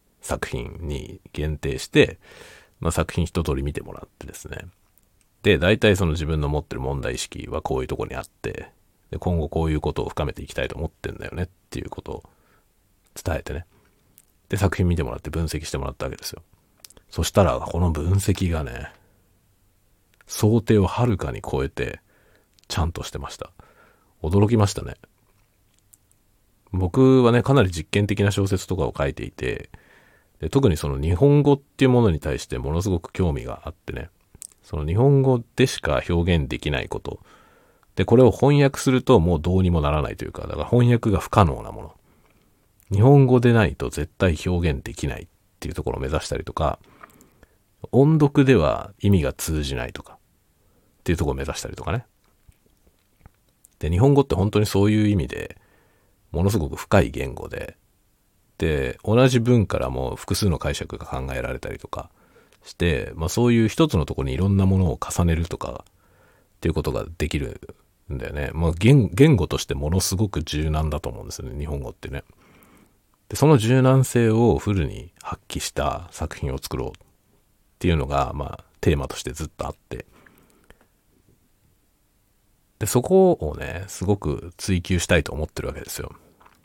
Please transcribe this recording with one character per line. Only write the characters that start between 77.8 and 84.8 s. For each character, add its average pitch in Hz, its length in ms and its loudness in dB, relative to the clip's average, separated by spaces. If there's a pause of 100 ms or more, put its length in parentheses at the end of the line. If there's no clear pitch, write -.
い 85 60 4
う 80 40 4
の - 80 -2
が、 69 280 -2
ま - 260 -10
あ、 - 40 -20 (160)
テ 80 160 2
ー - 20 -2
マ 67 100 -6
と - 80 -12
し - 80 -12
て - 80 -10
ず 78 140 -10
っ - 20 -12
と - 200 -10
あ - 20 -8
っ 78 60 -14
て。 - 300 -14 (2750)
で、 110 60 -4
そ 123 160 2
こ 185 360 4
を 76 160 -4
ね、 92 320 -10
す - 180 -8
ご 98 120 2
く 76 400 -6
追 92 240 -2